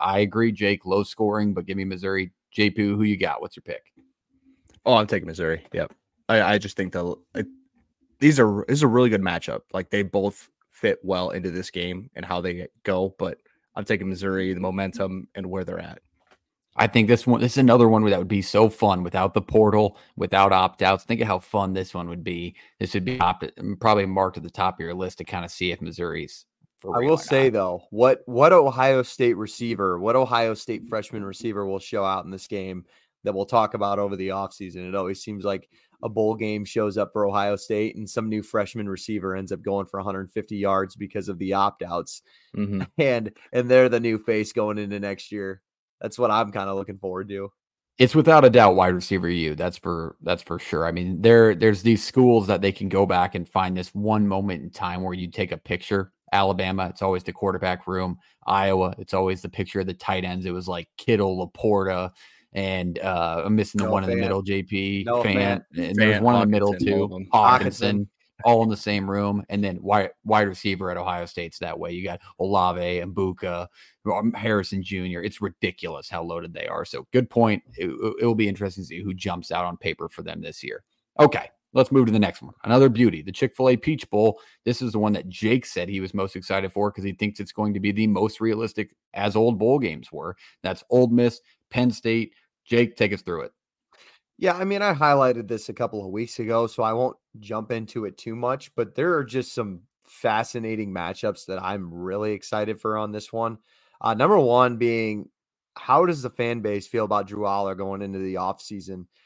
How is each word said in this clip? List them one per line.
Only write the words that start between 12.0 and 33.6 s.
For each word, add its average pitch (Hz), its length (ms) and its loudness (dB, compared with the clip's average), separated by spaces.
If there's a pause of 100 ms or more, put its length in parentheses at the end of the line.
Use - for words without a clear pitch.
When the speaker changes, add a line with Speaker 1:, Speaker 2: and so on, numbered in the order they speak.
Speaker 2:
and 90 100 -12
how 90 160 -4
they 90 260 -8 (160)
go, 95 360 -2
but 92 180 -6 (380)
I'm 104 100 -8
taking 95 240 -2
Missouri, 95 440 -2
the 87 60 -6
momentum 95 760 -6
and 95 100 -10
where 92 180 -6
they're 85 160 -8
at. 82 220 -16 (720)
Speaker 1:
I - 120 4
think 107 200 6
this 120 200 4
one, 120 120 4
this 120 120 2
is - 80 -2
another 120 280 10
one 110 180 6
that 98 120 4
would 87 100 -2
be 101 140 2
so 107 260 6
fun 98 360 2
without 92 320 -2
the 104 60 2
portal, 107 560 4 (180)
without 98 360 4
opt-outs. 92 520 2
Think 117 180 -2
of 110 60 0
how 95 100 0
fun 98 340 -2
this 92 220 -6
one 87 160 -8
would 87 140 -10
be. 87 320 -8 (240)
This - 160 -6
would 92 100 -2
be 127 140 -4
opt-, - 320 -4 (280)
probably 104 280 2
marked 95 300 -2
at 80 60 -12
the 85 60 -14
top 92 260 -2
of - 40 -14
your 85 160 -8
list 92 240 -8
to 87 40 -14
kinda 87 240 -8
see 90 240 -4
if 82 100 -10
Missouri's 82 640 -10 (340)
for 107 160 -8
Speaker 3:
I 120 40 0
Speaker 1:
real 131 100 2
Speaker 3:
will 160 60 4
Speaker 1:
or 151 80 -4
Speaker 3:
say, 135 200 2
Speaker 1:
not. 127 100 4
Speaker 3:
though, 92 380 -2
what, 123 340 4
what 135 280 6
Ohio 131 500 4
State 120 340 0
receiver, 101 600 -4
what 110 160 2
Ohio 117 400 2
State 113 340 -10
freshman 107 340 -8
receiver 101 440 -6
will 95 120 -6
show 101 240 -4
out 95 220 -2
in 90 60 -14
this 95 160 -14
game 92 360 -10 (400)
that 101 120 -4
we'll 98 100 -2
talk 107 300 2